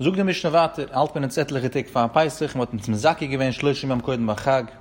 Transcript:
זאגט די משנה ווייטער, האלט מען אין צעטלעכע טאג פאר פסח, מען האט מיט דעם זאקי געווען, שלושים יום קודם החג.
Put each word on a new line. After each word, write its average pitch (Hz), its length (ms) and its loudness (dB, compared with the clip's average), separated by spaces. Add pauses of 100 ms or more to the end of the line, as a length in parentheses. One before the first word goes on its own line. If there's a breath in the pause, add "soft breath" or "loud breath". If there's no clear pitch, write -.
זאגט 180 160 0
די 202 60 2
משנה 180 280 0
ווייטער, 160 420 2
האלט 143 220 0
מען 147 80 -2
אין 131 80 -2
צעטלעכע 139 380 0
טאג 127 180 -2
פאר 120 260 0
פסח, 156 440 0
מען 120 100 0
האט - 80 -10
מיט 101 120 -6
דעם 110 80 0
זאקי 147 320 2
געווען, 135 260 0
שלושים 139 380 -2
יום 123 100 0
קודם 117 300 0
החג. 131 340 2 (160)